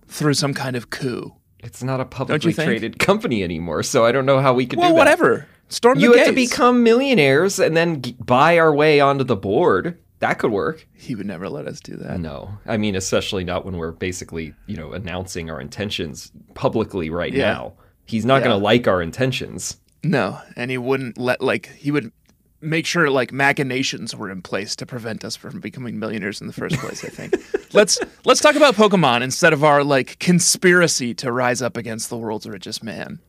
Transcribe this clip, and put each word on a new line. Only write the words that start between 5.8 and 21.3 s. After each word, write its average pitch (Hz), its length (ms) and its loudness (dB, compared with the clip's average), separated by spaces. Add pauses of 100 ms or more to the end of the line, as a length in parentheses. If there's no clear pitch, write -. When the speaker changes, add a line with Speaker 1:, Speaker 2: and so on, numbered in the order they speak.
Speaker 1:
the 170 80 4
Speaker 2:
You 240 120 8
have 262 120 8
to - 80 4
Speaker 1:
gates. 247 180 2
Speaker 2:
become 247 300 4
millionaires 202 760 4
and 156 160 2
then 165 280 0
g-, 123 200 -8
buy 151 360 4
our 160 160 6
way 147 260 4
onto 139 240 2
the 120 120 0
board. 113 600 0 (220)
That 147 200 0
could 143 140 0
work. 101 400 -4
Speaker 1:
He - 220 -12
would 98 100 -10
never 92 240 -10
let - 180 -10
us - 140 -12
do - 160 -16
that. - 240 -8
Speaker 2:
No. 82 460 -12
I 113 100 -2
mean, 107 180 -2
especially 95 480 -2
not 87 220 -6
when 92 140 -8
we're 82 140 -6
basically, 82 600 -8 (140)
you 104 100 -10
know, 78 160 -14
announcing 90 560 -10
our 80 140 -10
intentions 87 680 -10 (240)
publicly 101 540 -4
right 85 240 -4
Speaker 1:
Yeah. 107 200 0
Speaker 2:
now. 62 200 -8 (320)
He's 110 220 -4
not 135 160 4
Speaker 1:
Yeah. 123 60 0
Speaker 2:
gonna 110 100 2
like 113 280 2
our 95 140 2
intentions. 87 800 -6 (260)
Speaker 1:
No, 127 340 -2 (180)
and 123 140 -8
he 131 60 -4
wouldn't 127 400 -4
let, 123 240 -2